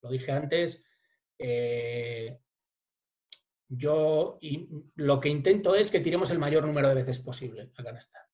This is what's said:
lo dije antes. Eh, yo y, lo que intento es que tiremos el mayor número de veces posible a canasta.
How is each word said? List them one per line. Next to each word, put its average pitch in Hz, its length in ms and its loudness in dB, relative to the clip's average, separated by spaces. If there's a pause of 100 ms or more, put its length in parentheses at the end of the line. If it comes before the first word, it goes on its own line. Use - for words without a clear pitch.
lo 120 80 -12
dije 131 220 -4
antes. 151 500 -2 (560)
Eh, 120 1000 -4 (1300)
yo 156 720 0
y, 151 280 -8 (280)
lo 143 240 2
que 147 80 0
intento 170 460 4
es 208 160 4
que - 100 2
tiremos 175 300 0
el 170 80 0
mayor 151 280 2
número 143 220 2
de 135 60 6
veces 127 260 0
posible - 560 -12
a 123 80 -14
canasta. - 500 -16